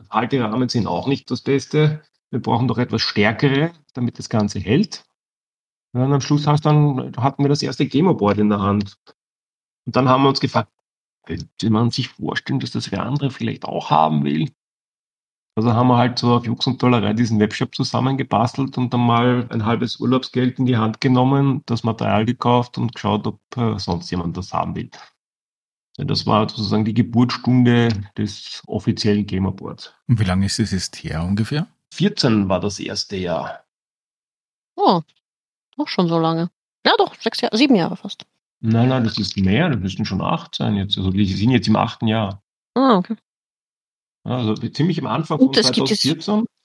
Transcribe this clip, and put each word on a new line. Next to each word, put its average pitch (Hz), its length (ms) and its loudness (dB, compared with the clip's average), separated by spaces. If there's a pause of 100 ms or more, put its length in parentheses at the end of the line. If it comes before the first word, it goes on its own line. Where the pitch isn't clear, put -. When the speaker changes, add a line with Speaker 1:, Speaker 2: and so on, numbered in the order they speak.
Speaker 1:
Halterahmen 117 600 -2
sind 107 160 0
auch 87 200 -4
nicht 135 240 -4
das 123 120 -6
Beste. 151 600 0 (280)
Wir 117 100 -4
brauchen 120 280 0
doch 120 100 -2
etwas 117 240 0
stärkere, 135 680 0 (220)
damit 120 260 -4
das - 120 -14
Ganze 104 280 0
hält. 113 460 0 (880)
Ja, 123 100 0
und 139 80 2
am 139 100 2
Schluss 147 240 0
hast 147 180 2
dann, 147 540 2
hatten 139 260 0
wir 143 60 4
das 143 120 0
erste 139 240 -2
Gamerboard 120 520 2
in 104 100 2
der 101 120 0
Hand. 101 360 -2 (880)
Und 117 80 -4
dann 131 140 2
haben 131 140 2
wir 139 80 4
uns 135 100 -2
gefragt, 117 320 -4 (540)
„Könnte - 420 -6
man 113 220 2
sich - 180 -6
vorstellen, - 520 -6
dass 117 100 -8
das 117 220 -8
wer 98 100 -4
andere 139 280 -4
vielleicht - 360 -8
auch - 240 -6
haben 78 340 4
will?“ 76 260 -2 (1040)
Also 113 200 2
haben 127 140 4
wir 123 100 6
halt 120 200 2
so 120 160 2
auf 120 120 0
Jux 117 200 -4
und 127 160 -4
Dollerei 117 300 4
diesen 110 280 0
Webshop 107 340 0
zusammengebastelt 127 1040 -2
und 123 160 -2
dann 120 60 2
mal 120 500 2
ein 110 160 -2
halbes 117 340 -2
Urlaubsgeld 127 580 0
in 131 60 0
die 123 140 2
Hand 110 240 -2
genommen, 135 640 2
das 117 180 -2
Material 107 400 0
gekauft 120 540 0
und 117 160 -4
geschaut, 104 320 -2
ob, 107 140 -8 (160)
äh, 110 220 -2
sonst 87 320 -6
jemand 87 280 -4
das 87 160 -8
haben 85 220 -2
will. - 140 -8 (1080)
Denn 98 100 -6
das 101 180 -2
war 110 220 2
sozusagen 107 360 -2
die 107 100 -2
Geburtsstunde 120 920 2 (280)
des - 500 -8
offiziellen 104 600 0
Gamerboards. - 680 -6 (140)
Speaker 2:
Und 113 120 2
wie 107 40 0
lange 95 220 0
ist - 120 -4
es 104 140 -2
jetzt - 300 -6
her 80 200 -4
ungefähr? 110 440 -2 (260)
Speaker 1:
Vierzehn 117 560 2
war 92 120 2
das 101 180 -4
erste - 380 -8
Jahr. 85 480 -6 (1120)
Speaker 3:
Oh, 247 260 4 (800)
doch 294 100 -4
schon 180 200 0
so 165 100 0
lange. 165 320 0 (340)
Ja, 302 140 4
doch, 392 160 0
sechs - 260 -6
Jahre, 233 160 -2
sieben 269 180 4
Jahre 180 220 0
fast. - 300 -14 (340)
Speaker 1:
Nein, 117 280 2
nein, 131 160 0
das 107 140 -2
ist 101 200 -6
mehr, 110 320 2
das 113 100 -2
müssten 95 240 -4
schon 98 160 -4
acht - 340 -4
sein 110 220 -2
jetzt. 98 220 -4
Also 95 140 0
wir 101 140 2
sind 98 240 0
jetzt 120 180 2
im 107 80 4
achten 104 300 -2
Jahr. 107 360 -2 (320)
Speaker 3:
Ah, 254 220 4
okay. 202 200 -2 (1080)
Speaker 1:
Also 107 300 -2
ziemlich 147 440 -2
am - 80 -4
Anfang 151 320 -2
Speaker 3:
Und 190 160 4
Speaker 1:
von 214 100 4
Speaker 3:
es 254 80 0
gibt - 160 0
jetzt 208 140 0
Speaker 1:
zweitausendvierzehn. 202 440 0 (180)